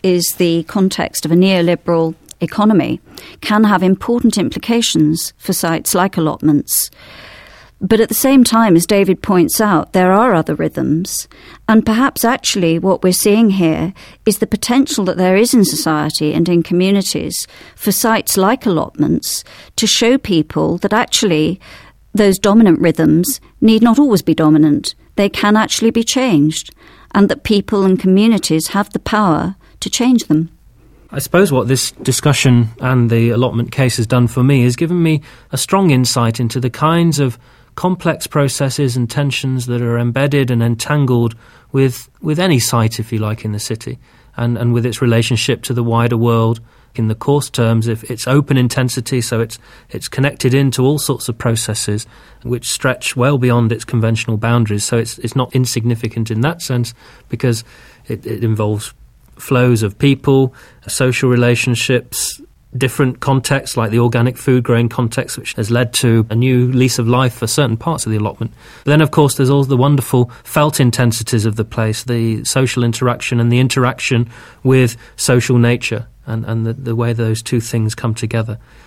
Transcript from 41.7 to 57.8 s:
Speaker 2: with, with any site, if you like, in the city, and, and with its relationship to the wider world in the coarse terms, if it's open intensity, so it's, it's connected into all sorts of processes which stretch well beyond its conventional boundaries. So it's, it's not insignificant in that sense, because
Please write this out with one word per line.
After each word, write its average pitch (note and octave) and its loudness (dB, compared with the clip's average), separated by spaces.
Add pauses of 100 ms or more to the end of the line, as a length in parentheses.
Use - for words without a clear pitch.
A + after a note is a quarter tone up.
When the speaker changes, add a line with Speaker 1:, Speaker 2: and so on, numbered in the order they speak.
Speaker 2:
with, C3+ -2 (100)
with D#3 -4
any F3 2
site, A2+ 0
if A2 -8
you A2 -4
like, G#2+ -6
in G#2+ -6
the G#2 -6
city, A#2 -10 (380)
and, A#2+ -2
and A#2 0
with A#2 0
its A#2+ -4
relationship A#2 0
to - -6
the A#2+ -2
wider A#2 0
world A2+ 2 (340)
in A2 -2
the A2 -2
coarse C#3+ -2
terms, A2+ 0
if A2+ -6
it's A#2 -8
open C#3+ 2
intensity, B2+ -2
so A2+ -2
it's, A2+ -6 (300)
it's - -12
connected C3+ 0
into C3+ 2
all C#3+ 2
sorts - -6
of A#2 -8
processes A2 -4 (360)
which A#2+ -6
stretch - -4
well C3 2
beyond A#2+ 2
its - -8
conventional A2+ -2
boundaries. G#2+ 0
So A#2+ -2
it's, A2+ -6
it's - -8
not B2+ -4
insignificant A#2 -2
in A2 -2
that E3+ -4
sense, A#2+ -4 (380)
because A#2 -2 (420)